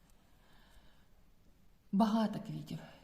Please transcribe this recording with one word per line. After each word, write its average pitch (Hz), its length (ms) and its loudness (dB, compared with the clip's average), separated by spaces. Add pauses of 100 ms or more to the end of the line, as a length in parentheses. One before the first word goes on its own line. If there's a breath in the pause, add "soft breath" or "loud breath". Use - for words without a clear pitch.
(1900 soft breath)
Багато 214 480 4
квітів. 156 380 -10 (260 loud breath)